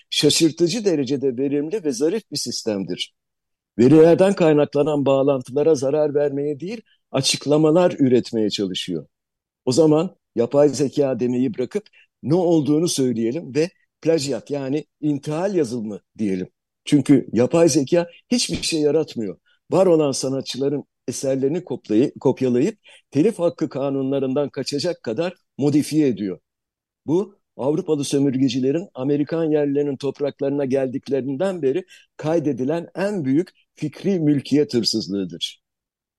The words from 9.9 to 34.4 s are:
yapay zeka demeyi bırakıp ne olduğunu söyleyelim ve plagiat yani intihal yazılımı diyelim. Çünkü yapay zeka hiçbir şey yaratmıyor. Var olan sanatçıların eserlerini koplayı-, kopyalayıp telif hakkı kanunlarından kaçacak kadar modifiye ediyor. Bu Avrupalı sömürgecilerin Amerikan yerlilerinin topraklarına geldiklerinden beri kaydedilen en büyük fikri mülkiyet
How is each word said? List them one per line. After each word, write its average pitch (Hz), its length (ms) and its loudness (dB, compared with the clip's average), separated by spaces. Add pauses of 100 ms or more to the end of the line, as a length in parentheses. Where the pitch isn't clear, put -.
yapay 143 340 4
zeka 135 500 -2
demeyi 123 340 -2
bırakıp 127 300 -6 (400)
ne 139 120 0
olduğunu 165 520 2
söyleyelim 127 680 -2
ve 160 140 0 (320)
plagiat 139 500 -2
yani 139 340 -4 (160)
intihal 151 540 -4
yazılımı 113 440 -4 (180)
diyelim. 95 300 -2 (380)
Çünkü 139 480 4
yapay 143 360 4
zeka 156 380 0 (240)
hiçbir - 300 -2
şey 160 200 -2
yaratmıyor. 143 560 -2 (340)
Var 185 140 4
olan 160 260 4
sanatçıların 135 720 -4 (240)
eserlerini 135 560 -2
koplayı-, 117 560 0
kopyalayıp 131 580 0 (340)
telif 175 280 2
hakkı 170 300 -2
kanunlarından 135 800 -2
kaçacak 143 540 -6
kadar 165 300 -6 (240)
modifiye 147 500 2
ediyor. 95 320 -4 (640)
Bu 190 360 -4 (160)
Avrupalı 151 460 -2
sömürgecilerin 135 880 0
Amerikan 143 580 -2
yerlilerinin 147 460 0
topraklarına 139 680 -4
geldiklerinden 135 960 -4
beri 143 240 -2 (320)
kaydedilen 151 800 -2
en 196 300 -4
büyük 139 240 0 (260)
fikri 170 440 -4
mülkiyet 147 540 0